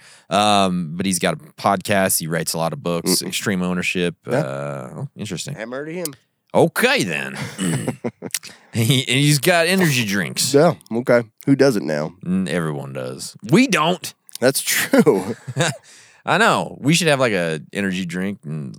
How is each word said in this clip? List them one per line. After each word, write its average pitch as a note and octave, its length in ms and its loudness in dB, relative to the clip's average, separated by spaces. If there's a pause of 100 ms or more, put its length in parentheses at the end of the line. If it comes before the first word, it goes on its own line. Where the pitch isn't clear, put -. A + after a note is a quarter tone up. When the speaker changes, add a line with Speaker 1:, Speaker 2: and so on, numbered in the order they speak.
(300)
Speaker 1:
Um, F#2+ 680 2
but F#2 100 -4
he's F#2 120 0
got E2+ 160 0
a - 40 -12
podcast. G2 800 0
He E2 80 -6
writes D#2+ 240 -4
a E2 60 -4
lot D#2+ 140 -2
of D2+ 100 -10
books. E2+ 280 -2 (120)
Speaker 2:
Mm-mm. E2 40 -6
Speaker 1:
Extreme F#2 360 -2
Ownership. F2+ 520 -2 (120)
Speaker 2:
Yeah. B2+ 120 -2
Speaker 1:
Uh, C#2 600 -6
oh, C#3 180 -8
interesting. F#2+ 380 -8
Speaker 2:
Haven't A2+ 180 -10
heard C#3+ 160 -8
of D#3+ 60 -10
him. E3 200 -8 (400)
Speaker 1:
Okay, F#3+ 500 4
then. C#2+ 320 -6 (220)
<clears throat> E3+ 400 -4 (760)
He, A#2+ 320 2
and B2 140 2
he's D3 180 4
got E3+ 300 4
energy E3 360 2
drinks. F#2+ 480 -2
Speaker 2:
Yeah, D3 220 6 (180)
okay. A#2+ 300 2 (240)
Who C#3 80 6
doesn't C3+ 320 2
now? D#2 260 -2 (140)
Speaker 1:
N-, F#2 220 -2
everyone D2 440 -4
does. C2 440 -10 (160)
We B3 160 6
don't. E3+ 440 -2 (280)
Speaker 2:
That's C3 220 2
true. A2+ 720 2 (200)
<laughs> D#3+ 340 -2
Speaker 1:
<laughs> - 360 -20
I D3+ 120 2
know. A#2+ 420 2
We C#3 140 2
should E3+ 120 2
have, C#3 140 4
like, B2 120 2
a E2 280 0 (120)
energy F#2+ 320 -2
drink F#2 400 -6
and, D2 340 -8